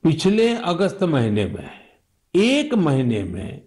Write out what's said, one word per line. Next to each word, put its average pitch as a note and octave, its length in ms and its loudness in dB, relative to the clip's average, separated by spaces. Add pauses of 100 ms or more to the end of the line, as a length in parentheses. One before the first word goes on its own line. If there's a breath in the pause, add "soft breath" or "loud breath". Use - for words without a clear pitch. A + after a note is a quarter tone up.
पिछले G#3+ 540 2
अगस्त F3+ 460 -2
महीने A2+ 420 0
में, D2+ 260 -10 (640)
एक C4 400 2
महीने C3 480 0
में F#2+ 440 -10